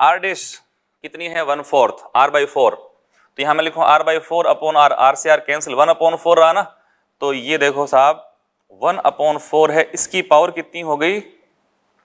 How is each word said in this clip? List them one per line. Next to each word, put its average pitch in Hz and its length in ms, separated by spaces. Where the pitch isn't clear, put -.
R 160 100
dash 185 200
कितनी 165 220
है, 165 180
वन 143 180
फोर्थ, 127 420
R 139 120
by 147 160
four, 127 260
तो - 680
यहाँ 147 120
मैं 160 100
लिखूँ 160 200
R 151 180
by 160 200
four 170 240
upon 156 320
R, 147 120
R 135 140
से 160 140
R 151 160
कैंसिल, 147 280
वन 147 180
upon 165 300
four 170 160
रहा 165 140
ना, 196 100
तो 143 100
ये 135 260
देखो 143 280
साहब 139 400
वन 175 240
upon 151 360
four 151 280
है, 156 120
इसकी 185 300
पावर 160 260
कितनी 170 300
हो 156 160
गई, 180 240